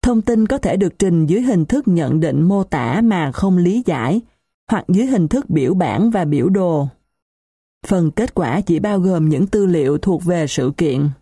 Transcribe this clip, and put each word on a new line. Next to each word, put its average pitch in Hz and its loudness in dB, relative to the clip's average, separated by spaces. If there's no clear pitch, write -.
Thông 233 2
tin 220 2
có 269 -2
thể - 0
được 190 -2
trình 170 2
dưới 196 0
hình 214 2
thức 254 -2
nhận 160 0
định 147 0
mô 190 2
tả 135 -2
mà 170 0
không 190 0
lý 180 2
giải, 160 -2
hoặc 208 -2
dưới 202 2
hình 202 0
thức 269 -2
biểu 147 0
bản 175 0
và 196 0
biểu 147 0
đồ. 175 0
Phần 170 0
kết - -4
quả 156 -2
chỉ 170 0
bao 208 -2
gồm 175 2
những 156 0
tư 202 0
liệu 151 0
thuộc 180 -2
về 170 -2
sự 135 -2
kiện. 147 0